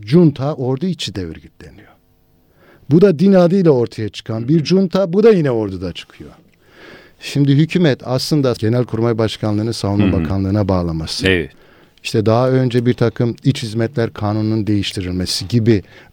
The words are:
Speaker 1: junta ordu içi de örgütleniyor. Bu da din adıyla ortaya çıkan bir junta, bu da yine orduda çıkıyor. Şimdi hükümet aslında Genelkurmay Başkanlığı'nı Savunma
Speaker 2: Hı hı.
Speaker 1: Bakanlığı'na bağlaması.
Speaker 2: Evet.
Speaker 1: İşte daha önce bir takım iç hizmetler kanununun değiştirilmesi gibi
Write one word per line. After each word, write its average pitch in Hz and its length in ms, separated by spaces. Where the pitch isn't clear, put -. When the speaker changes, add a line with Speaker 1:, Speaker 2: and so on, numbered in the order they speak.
Speaker 1:
junta 147 480
ordu 135 320
içi 156 280
de 95 120
örgütleniyor. - 600
Bu 156 100
da 185 180
din 196 140
adıyla 180 380
ortaya 113 380
çıkan 113 400
bir 156 160
junta, 190 480
bu 202 100
da 233 80
yine 165 200
orduda 95 420
çıkıyor. - 380
Şimdi 143 360
hükümet 156 500
aslında 131 520
Genelkurmay 113 600
Başkanlığı'nı 107 540
Savunma 101 320
Speaker 2:
Hı 95 40
hı. 87 40
Speaker 1:
Bakanlığı'na 95 460
bağlaması. 85 600
Speaker 2:
Evet. 85 220
Speaker 1:
İşte 110 240
daha 120 240
önce 123 360
bir 120 80
takım 117 500
iç 135 180
hizmetler 113 500
kanununun 107 540
değiştirilmesi 92 840
gibi 113 340